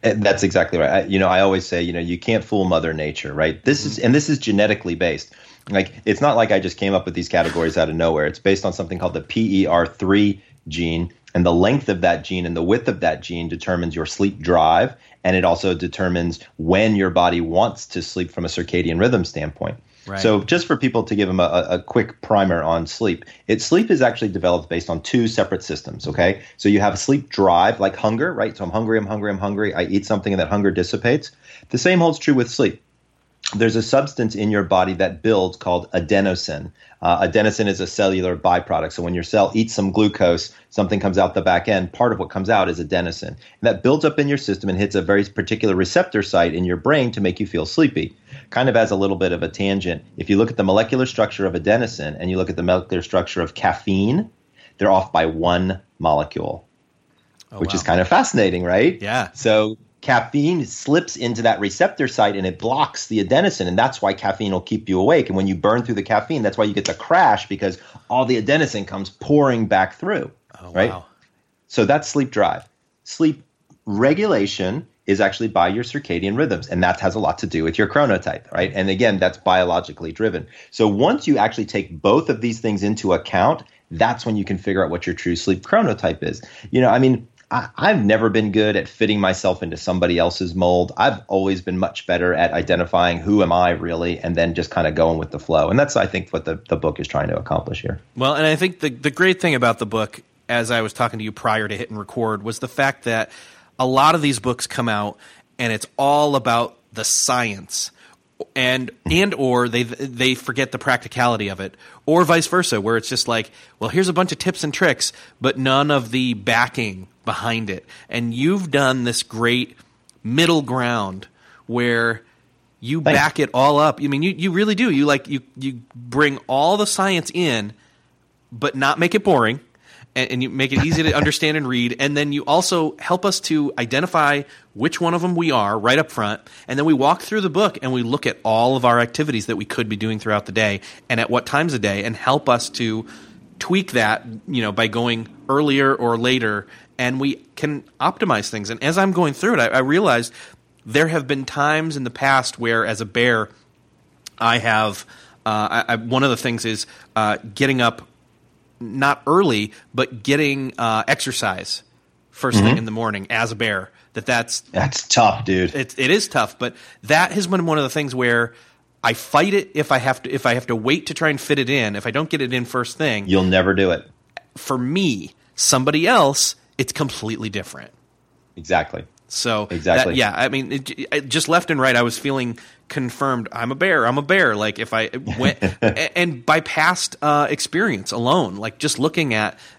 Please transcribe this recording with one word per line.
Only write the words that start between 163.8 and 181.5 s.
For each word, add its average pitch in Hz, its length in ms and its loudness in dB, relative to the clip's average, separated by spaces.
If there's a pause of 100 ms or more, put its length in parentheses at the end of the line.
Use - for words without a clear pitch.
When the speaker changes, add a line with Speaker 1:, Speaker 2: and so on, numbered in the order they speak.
Speaker 2:
That 113 120 -8
that's 117 340 -2
Speaker 1:
That's - 480 -4
tough, 113 360 4
dude. 92 300 0
Speaker 2:
it, 139 240 -6
it 135 120 2
is 202 180 2
tough, 113 300 -2
but 123 160 -6 (300)
that 160 280 2
has 190 140 -2
been 180 180 0
one 156 140 2
of 143 60 0
the 127 60 -4
things 143 240 -4
where 120 380 2 (500)
I 113 120 2
fight 180 400 0
it - 200 0
if 151 160 -2
I 135 80 4
have 127 260 0
to, - 60 -8
if 135 140 -4
I 120 100 2
have 123 120 -4
to 120 100 -2
wait 127 300 0
to 156 80 -8
try 156 160 0
and 139 100 -4
fit 143 180 0
it 127 120 -2
in. 110 260 -2
If 101 100 -8
I 117 40 -4
don't 147 180 -4
get 147 140 -4
it 123 100 -4
in 123 140 -2
first 120 320 -6
thing, 110 300 -2
Speaker 1:
You'll 92 160 4
never 92 280 4
do 95 200 2
it. - 140 -4 (500)
Speaker 2:
For - 200 -6
me, 131 560 -2 (220)
somebody 147 520 2
else, 175 500 4 (200)
it's 127 160 -4
completely 113 560 -6
different. 90 420 -10 (640)
Speaker 1:
Exactly. 82 480 -2 (240)
Speaker 2:
So 107 420 -2
Speaker 1:
Exactly. 87 420 2
Speaker 2:
that, 131 60 0
yeah, 107 180 2
I 127 140 0
mean, 135 220 -6
it, 135 180 -8
it, 139 400 -6
just 151 180 -2
left 170 220 2